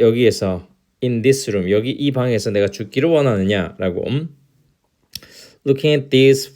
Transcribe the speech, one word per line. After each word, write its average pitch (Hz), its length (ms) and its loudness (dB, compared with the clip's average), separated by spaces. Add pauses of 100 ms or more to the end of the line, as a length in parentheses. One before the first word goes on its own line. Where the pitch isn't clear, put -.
여기에서. 107 640 2 (340)
In 123 200 -2
this 135 280 0
room, 95 220 -2
여기 110 200 0
이 143 200 -4
방에서 123 400 -2
내가 101 160 0
죽기를 127 400 -4
원하느냐라고. 98 1000 0
음? 151 260 -6 (1300)
Looking 139 380 0
at 135 60 -20
these 135 460 4